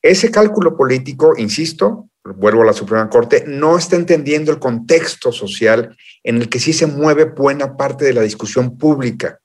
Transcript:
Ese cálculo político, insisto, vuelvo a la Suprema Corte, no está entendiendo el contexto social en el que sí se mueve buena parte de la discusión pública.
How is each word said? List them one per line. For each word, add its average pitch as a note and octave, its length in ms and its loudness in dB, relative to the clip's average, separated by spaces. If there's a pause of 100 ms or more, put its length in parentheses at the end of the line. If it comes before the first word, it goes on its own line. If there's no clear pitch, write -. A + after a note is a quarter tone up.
Ese F#3+ 280 4
cálculo G#3 460 2
político, C3+ 600 2
insisto, D#3+ 720 -4 (160)
vuelvo G#2 380 2
a A2+ 40 6
la G#2 60 4
Suprema A2 360 -2
Corte, B2 380 2
no D3+ 320 0
está E3+ 180 0
entendiendo D3+ 540 0
el D3 80 -2
contexto B2+ 760 -2
social A2 640 -2 (280)
en A#2 140 -2
el A#2 100 -2
que B2+ 100 -4
sí D#3+ 140 -2
se D#3+ 140 0
mueve D3+ 380 2
buena C#3 520 -2
parte C#3 280 -4
de C3 100 2
la A#2 80 2
discusión A2+ 540 -4
pública. C3 680 -2